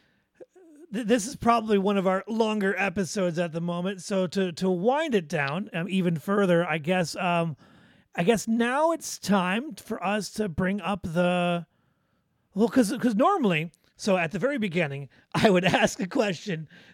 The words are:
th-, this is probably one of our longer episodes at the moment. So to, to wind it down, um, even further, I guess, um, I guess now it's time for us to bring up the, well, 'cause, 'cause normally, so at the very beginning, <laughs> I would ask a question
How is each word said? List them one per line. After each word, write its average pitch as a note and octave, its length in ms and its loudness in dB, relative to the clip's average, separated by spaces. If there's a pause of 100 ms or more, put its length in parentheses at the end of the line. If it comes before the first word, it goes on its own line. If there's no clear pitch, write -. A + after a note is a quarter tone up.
(920)
th-, A#3 120 -6
this G#3+ 220 2
is D4 80 -10
probably A3 420 2
one G3+ 200 2
of F#3+ 100 0
our F#3+ 180 0
longer G#3+ 520 0
episodes F#3 600 -2
at E3+ 120 -2
the E3 80 -8
moment. F3 420 -4
So F#3 260 -2
to, F#3 260 -2
to F#3 160 -2
wind B3 460 2
it E3 120 0
down, D3+ 460 -2
um, E3 160 -4
even F3 280 2
further, F3+ 480 2
I D#3+ 120 -2
guess, F3 400 -2
um, E3+ 400 0 (580)
I F3 80 -2
guess G3+ 240 2
now A#3+ 460 2
it's - 260 -8
time G3 560 0
for - 260 -10
us G3+ 340 -2
to G#3+ 120 -2
bring F#3 320 -2
up F3+ 240 -4
the, F3 600 0 (880)
well, G#3+ 160 2
'cause, B3 280 2
'cause G#3 180 0
normally, G#3+ 560 2 (260)
so F#3+ 180 0
at E3 160 -2
the F#3+ 80 -6
very C4+ 180 0
beginning, D3+ 520 -2 (120)
<laughs> - 140 -10
I G#3+ 140 6
would F3+ 160 4
ask G#3+ 340 2
a F#3+ 80 -4
question F3+ 640 -2 (240)